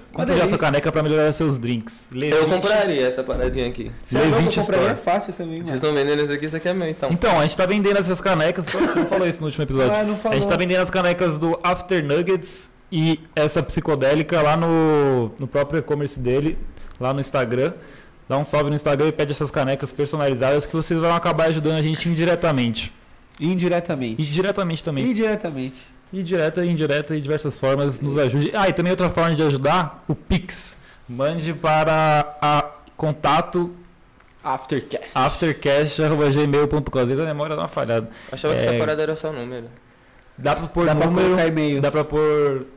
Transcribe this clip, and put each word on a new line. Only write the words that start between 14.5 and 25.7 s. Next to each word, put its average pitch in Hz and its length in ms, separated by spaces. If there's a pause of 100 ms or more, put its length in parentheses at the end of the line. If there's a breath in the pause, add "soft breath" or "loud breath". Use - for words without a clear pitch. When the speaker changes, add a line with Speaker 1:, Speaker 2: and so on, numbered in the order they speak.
Speaker 1:
no, 151 800
no 139 80
próprio 143 340
e-commerce 147 380
dele, 135 380 (420 loud breath)
lá 127 140
no 139 80
Instagram. 131 540 (540 loud breath)
Dá 135 100
um 147 60
salve 147 260
no 147 40
Instagram 147 340
e 151 40
pede 151 200
essas 143 180
canecas 135 420
personalizadas 143 720
que - 80
vocês 160 240
vão 165 160
acabar 170 340
ajudando 156 280
a 156 60
gente 156 260
indiretamente. 160 840 (460)
Speaker 2:
Indiretamente. 170 840
Speaker 1:
E - 20
diretamente 175 580
também. 147 280
Speaker 2:
Indiretamente. 202 680 (360)